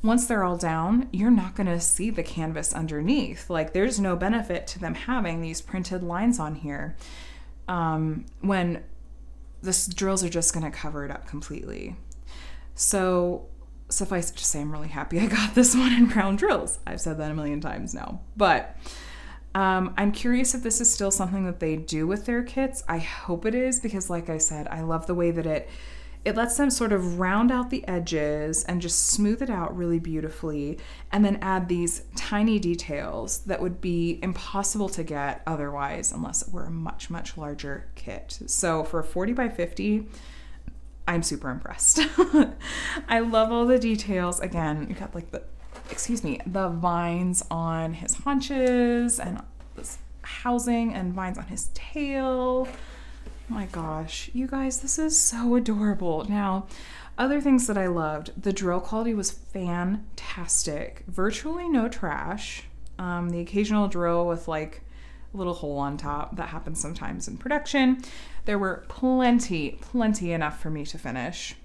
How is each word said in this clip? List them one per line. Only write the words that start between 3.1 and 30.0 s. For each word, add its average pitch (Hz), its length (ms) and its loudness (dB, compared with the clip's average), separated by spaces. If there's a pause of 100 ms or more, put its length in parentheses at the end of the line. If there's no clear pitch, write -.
Like, 160 240 -2
there's 214 260 4
no 185 180 2
benefit 202 520 0
to - 100 -8
them 165 160 -4
having 190 460 -2
these 165 220 -6
printed 185 400 -4
lines 190 360 2
on 156 180 -2
here, 143 380 -6 (760)
um, 160 580 0 (160)
when 185 420 2 (760)
the 185 80 -4
s-, - 160 2
drills 190 360 2
are 175 60 0
just 165 240 2
gonna 156 180 -2
cover 147 340 -4
it 139 60 -6
up - 160 -8
completely. - 680 -8 (800)
So 185 720 2 (420)
suffice 180 420 0
it - 60 -12
to - 80 -8
say, - 160 0
I'm 147 100 -4
really 151 180 -2
happy 147 300 -2
I 214 80 6
got 214 280 2
this 247 200 8
one 254 180 6
in 240 180 10
crown 196 260 4
drills. 269 500 2
I've 175 140 -6
said 160 160 -2
that 151 140 -2
a 151 40 -4
million 151 280 -2
times - 320 -4
now, - 260 -8 (160)
but, 175 400 4 (800)
um, 190 440 2
I'm 208 140 4
curious 247 420 2
if 247 80 -2
this 226 180 0
is 233 100 6
still 196 200 2
something 190 340 2
that 175 160 -2
they 156 160 0
do 156 300 -2
with 208 180 0
their 240 180 0
kits. 269 460 -2
I 165 80 0
hope 170 480 -4
it 220 100 0
is, 254 260 0
because 190 280 -4
like 170 220 -2
I 156 80 -2
said, 156 300 0
I 160 120 -6
love 160 260 0
the 180 80 0
way 170 160 4
that 165 140 -2
it, 156 240 -2 (560)
it 208 120 0
lets 233 200 2
them 277 140 4
sort 233 200 2
of 180 280 2
round 208 340 4
out 247 160 0
the - 180 -4
edges 160 800 0
and 175 160 0
just - 280 0
smooth 208 340 2
it 254 80 -2
out 180 260 -2
really 170 220 0
beautifully, 156 800 -4 (320)